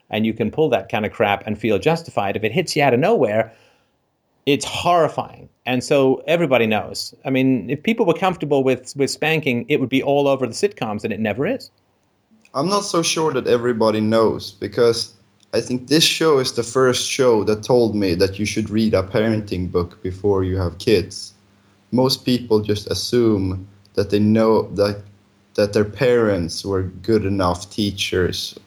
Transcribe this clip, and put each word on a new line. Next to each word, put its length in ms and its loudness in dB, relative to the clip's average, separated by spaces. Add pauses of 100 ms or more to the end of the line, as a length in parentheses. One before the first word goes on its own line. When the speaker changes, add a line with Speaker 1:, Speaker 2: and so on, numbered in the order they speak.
Speaker 1:
and 160 -2
you 80 0
can 180 -2
pull 180 0
that 200 0
kind 160 -2
of 60 -4
crap 340 0
and 140 -6
feel 200 2
justified. 560 -2
If 80 -6
it 80 0
hits 240 -2
you 80 2
out 100 4
of 60 4
nowhere, 520 0 (920)
it's 200 0
horrifying. 800 -2 (180)
And 160 -2
so 460 2
everybody 400 2
knows. 560 -4
I 60 -6
mean, 400 0
if 140 -6
people 220 0
were 80 2
comfortable 500 -2
with, 340 -2
with 120 0
spanking, 600 -2
it 100 2
would 100 -4
be 140 0
all 240 0
over 180 0
the 80 -6
sitcoms, 520 -4
and 80 -4
it 80 -8
never 260 -2
is. 240 -8 (800)
Speaker 2:
I'm 140 -2
not 140 0
so 200 -2
sure 300 0
that 160 -2
everybody 540 2
knows, 500 2
because 640 0 (400)
I 80 0
think 260 -6
this 160 4
show 360 2
is 120 -2
the 120 -4
first 460 0
show 360 2
that 180 -2
told 320 2
me 200 0
that 240 0
you 60 -2
should 240 -4
read 240 0
a 100 4
parenting 680 -2
book 320 -4
before 400 0
you 140 -2
have 220 -4
kids. 540 -2 (600)
Most 320 0
people 340 2
just 280 -4
assume 800 0 (280)
that 160 -2
they 100 2
know 440 4 (100)
that, 300 -2 (500)
that 180 2
their 140 2
parents 800 0
were 180 -2
good 400 -2
enough 460 -2
teachers, 960 -4